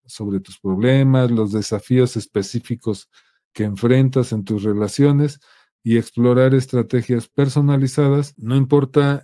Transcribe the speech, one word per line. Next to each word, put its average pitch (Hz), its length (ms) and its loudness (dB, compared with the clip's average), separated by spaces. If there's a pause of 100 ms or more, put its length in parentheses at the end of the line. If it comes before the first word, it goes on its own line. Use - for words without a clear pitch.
sobre 101 340 -6
tus - 220 -14
problemas, 127 680 2
los 110 220 0
desafíos 110 640 -2
específicos 107 920 -6 (440)
que 107 120 -4
enfrentas 123 680 0
en 104 140 -4
tus 104 180 -4
relaciones 139 800 0 (420)
y 113 140 2
explorar 123 560 2
estrategias 123 760 -2
personalizadas. 143 1080 0
No 117 180 -4
importa 143 680 0